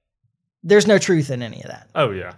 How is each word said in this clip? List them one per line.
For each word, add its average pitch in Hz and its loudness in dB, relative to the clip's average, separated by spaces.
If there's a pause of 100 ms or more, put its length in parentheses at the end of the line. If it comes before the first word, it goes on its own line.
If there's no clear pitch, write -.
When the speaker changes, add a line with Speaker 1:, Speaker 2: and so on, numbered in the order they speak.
(640)
Speaker 1:
there's 202 4
no 208 4
truth 156 0
in 123 -6
any 117 -12
of - -18
that. - -20
Speaker 2:
Oh, 131 0
yeah. 90 -10